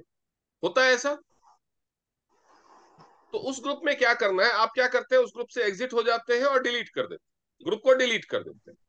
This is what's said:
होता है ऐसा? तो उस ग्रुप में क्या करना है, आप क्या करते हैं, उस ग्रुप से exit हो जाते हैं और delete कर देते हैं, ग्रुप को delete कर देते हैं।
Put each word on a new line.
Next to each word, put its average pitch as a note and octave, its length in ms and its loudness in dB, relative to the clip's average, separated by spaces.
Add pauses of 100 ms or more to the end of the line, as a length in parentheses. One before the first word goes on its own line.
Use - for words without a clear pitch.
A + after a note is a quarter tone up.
(640)
होता - 200 2
है B3+ 100 4
ऐसा? C#4 220 -2 (2250)
तो A3 60 -8
उस C4 260 -8
ग्रुप C#4 200 -6
में C#4+ 140 0
क्या A#3+ 160 4
करना G3+ 300 2
है, A#3 80 4
आप A3+ 180 2
क्या B3 180 0
करते B3 280 0
हैं, B3+ 80 6
उस A3 120 -2
ग्रुप A#3 120 -10
से A#3+ 160 -6
exit G#3+ 300 -4
हो A#3 100 0
जाते A#3 340 0
हैं B3+ 80 0
और C4+ 180 2
delete A#3+ 260 -4
कर - 180 -4
देते - 240 -18
हैं, - 340 -20
ग्रुप G#3 180 -4
को C4 100 6
delete B3 320 0
कर - 180 -4
देते D#2+ 280 -20
हैं। F3 60 -20 (120)